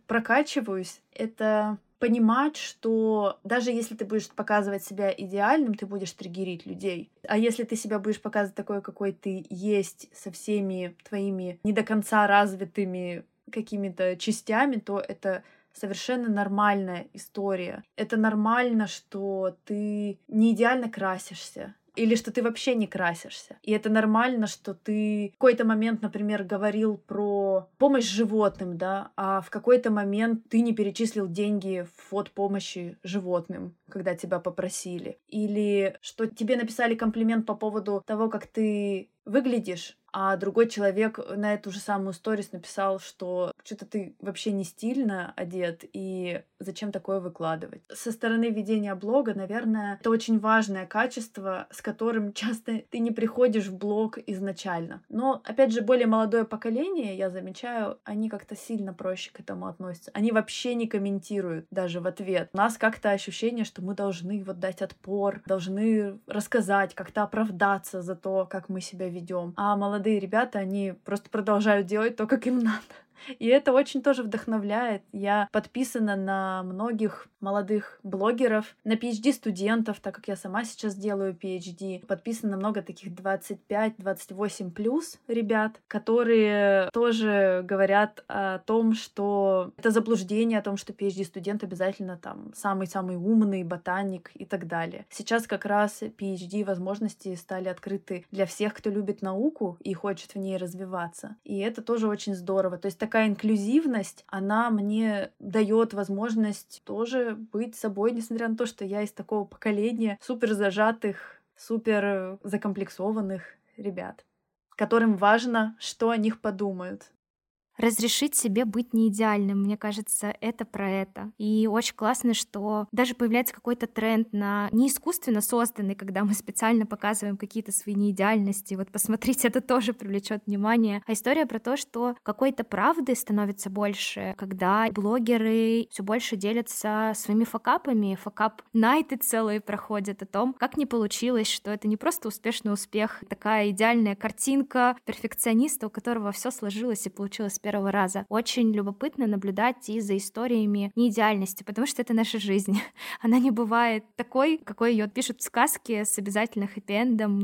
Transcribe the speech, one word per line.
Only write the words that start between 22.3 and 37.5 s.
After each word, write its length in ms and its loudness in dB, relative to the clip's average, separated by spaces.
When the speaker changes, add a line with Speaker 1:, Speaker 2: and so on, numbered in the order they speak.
Speaker 1:
ты 100 0
вообще 320 0
не 140 2
красишься. 760 -6
И 100 -4
это 200 0
нормально, 560 4
что 260 -10
ты 560 -2
в 80 -18
какой-то 260 6
момент, 380 2
например, 420 -2
говорил 540 0
про 800 0
помощь 320 6
животным, 680 2
да, 360 -4
а 260 0
в 100 -16
какой-то 400 4
момент 580 0
ты 120 4
не 120 2
перечислил 540 0
деньги 580 -2
в 140 -20
фонд 220 -4
помощи 720 -4
животным, 720 -4
когда 260 -2
тебя 240 -2
попросили. 880 -6
Или 720 0
что 240 -6
тебе 300 -2
написали 400 0
комплимент 500 0
по 80 -2